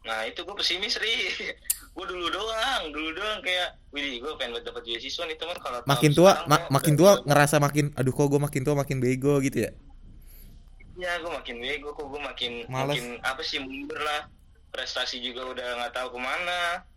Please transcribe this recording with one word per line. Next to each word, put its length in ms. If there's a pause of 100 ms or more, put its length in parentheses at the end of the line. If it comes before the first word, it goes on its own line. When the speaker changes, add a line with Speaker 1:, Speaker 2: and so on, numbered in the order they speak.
Speaker 1:
Nah, 160
itu 240
gua 80
pesimis, 400
Ri. 320 (260)
<laughs> 440
Gua 100
dulu 220
doang, 640
dulu 160
doang 320
kayak, 320 (160)
"Wih, 320
gua 160
pengen 180
banget 140
dapet 160
beasiswa 400
nih, 80
teman." 240
Kalau 240
Speaker 2:
Makin 320
Speaker 1:
tahun 40
Speaker 2:
tua, 120
Speaker 1:
sekarang 180
Speaker 2:
ma-, 140
Speaker 1:
kayak 100
Speaker 2:
makin 220
Speaker 1:
udah 80
Speaker 2:
tua 80
Speaker 1:
jauh. 160
Speaker 2:
ngerasa 320
makin, 260 (140)
"Aduh, 160
kok 160
gua 160
makin 160
tua 160
makin 240
bego," 400
gitu 240
ya? 40 (1200)
Speaker 1:
Iya, 260
gua 120 (100)
makin 160
bego, 300 (100)
kok 80
gua 160
makin, 300 (180)
Speaker 2:
Males. 320
Speaker 1:
makin, 40 (140)
apa 220
sih, 160
mundur 400
lah. 320 (400)
Prestasi 480
juga 240
udah 260 (140)
nggak 100
tahu 240
kemana. 680 (100)